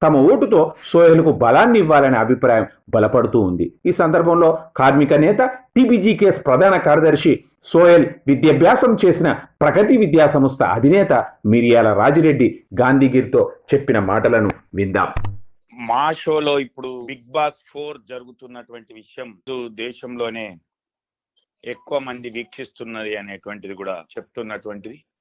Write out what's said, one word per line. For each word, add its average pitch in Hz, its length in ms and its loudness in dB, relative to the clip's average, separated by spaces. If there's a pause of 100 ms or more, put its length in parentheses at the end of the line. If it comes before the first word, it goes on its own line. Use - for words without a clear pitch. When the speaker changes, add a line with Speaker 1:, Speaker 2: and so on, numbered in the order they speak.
Speaker 1:
తమ 151 140 2
ఓటుతో 175 580 2 (100)
సోహెల్కు 165 480 4
బలాన్ని 151 460 2
ఇవ్వాలనే 139 400 2
అభిప్రాయం 113 480 0 (220)
బలపడుతూ 113 520 0
ఉంది. 87 320 -4 (140)
ఈ 175 60 0
సందర్భంలో 165 680 0 (180)
కార్మిక 139 360 2
నేత, 160 260 2 (380)
టీపీజీకేఎస్ 208 680 2
ప్రధాన 175 300 2
కార్యదర్శి 151 680 0 (180)
సోహెల్ 170 440 4 (200)
విద్యాభ్యాసం 156 800 2
చేసిన 160 280 2
ప్రగతి 196 640 0
విద్యా 156 300 2
సంస్థ 135 360 0
అధినేత 123 640 0 (200)
మిరియాల 117 460 2
రాజిరెడ్డి 135 720 0 (160)
గాంధీగిరితో 127 720 0 (220)
చెప్పిన 135 240 -2
మాటలను 107 520 0 (240)
విందాం. 95 380 -4 (600)
Speaker 2:
మా 123 380 -4
షోలో 151 480 -4
ఇప్పుడు 127 440 -14
బిగ్ 127 280 -20
బాస్ 151 340 -6
ఫోర్ 147 320 -16 (100)
జరుగుతున్నటువంటి 120 840 -20
విషయం 110 440 -20 (320)
దేశంలోనే 113 880 -12 (1040)
ఎక్కువ 123 340 -10
మంది 123 320 -16
వీక్షిస్తున్నది 113 840 -16
అనేటువంటిది 101 580 -18
కూడా 92 300 -14 (140)
చెప్తున్నటువంటిది. 107 840 -18 (160)